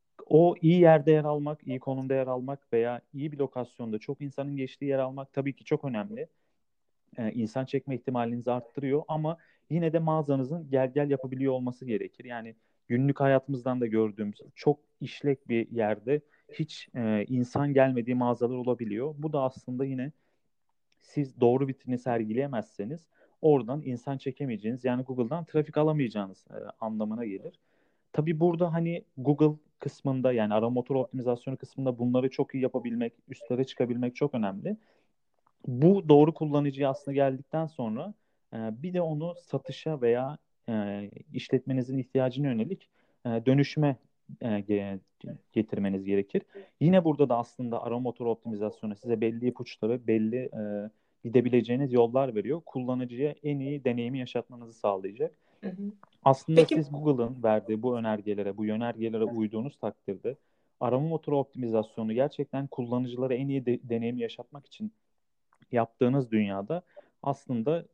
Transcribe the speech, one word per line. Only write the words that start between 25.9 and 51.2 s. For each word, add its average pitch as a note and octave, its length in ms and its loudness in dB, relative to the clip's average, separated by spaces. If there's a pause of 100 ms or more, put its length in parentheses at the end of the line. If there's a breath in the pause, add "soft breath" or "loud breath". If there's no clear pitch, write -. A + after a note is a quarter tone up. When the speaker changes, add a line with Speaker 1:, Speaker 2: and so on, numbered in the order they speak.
Speaker 1:
e, - 40 -16 (240)
anlamına A2 460 -4
gelir. G2 340 -10 (540)
Tabii D#3 260 0
burada E3+ 340 2
hani E3+ 300 -2 (140)
Google D3+ 400 4 (220)
kısmında C3 540 0
yani G#2+ 200 2
arama A2 160 2
motoru B2 300 0
optimizasyonu B2+ 580 -4
kısmında C3 420 -4
bunları B2 300 2
çok - 260 -4
iyi C3 80 0
yapabilmek, A#2+ 500 -2 (160)
üstlere B2+ 340 -4
çıkabilmek B2 520 -2
çok D3 180 -2
önemli. A#2 440 -4 (880)
Bu D#3 420 4
doğru D3+ 240 10
kullanıcıya C#3+ 560 0
aslında C3+ 260 -6
geldikten C#3 500 0
sonra, C3+ 480 -6 (400)
e, A#2 40 -8
bir A2+ 360 -6
de F3+ 80 0
onu D#3+ 340 -4
satışa - 640 -6
veya, B2 360 0 (320)
e, G2+ 400 -4 (240)
işletmenizin C3 640 -2
ihtiyacına C3 500 -2
yönelik, B2+ 420 -4 (360)
e, B2 40 -4
dönüşüme, C3+ 640 2 (460)
e, B2+ 60 -4
ge-, G2+ 520 -2 (540)
getirmeniz G2 520 0
gerekir. G2 360 0 (380 loud breath)
Yine F3+ 240 6
burada C#3+ 260 4
da A#2+ 80 2
aslında A#2+ 460 -4
arama A#2 160 -4
motoru A#2+ 320 -4
optimizasyonu G#2+ 640 -6
size A#2 260 -2
belli A#2 260 -2
ipuçları, A#2+ 600 -4
belli, A2 300 2
e, G#2+ 520 -6 (340)